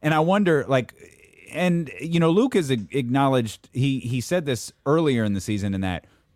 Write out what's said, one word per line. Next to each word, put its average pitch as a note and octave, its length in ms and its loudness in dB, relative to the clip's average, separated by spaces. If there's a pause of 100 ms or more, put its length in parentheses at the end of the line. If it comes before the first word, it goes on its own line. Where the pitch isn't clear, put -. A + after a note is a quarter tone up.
And D3+ 120 0
I D#3 80 2
wonder, E3+ 440 2
like, B2+ 280 -2 (580)
and, E3+ 480 0
you E3 220 0
know, E3 100 4
Luke A#3 220 4
has D#3 180 2
a-, B2+ 60 0 (140)
acknowledged, C3 840 0
he, C3+ 260 0
he B2 220 -4
said F3 240 -2
this B2+ 260 -6 (140)
earlier C#3 400 2
in G#2 80 0
the G2 80 -4
season G2+ 320 -4
in F#2+ 80 -4
that, F#2 260 -4 (280)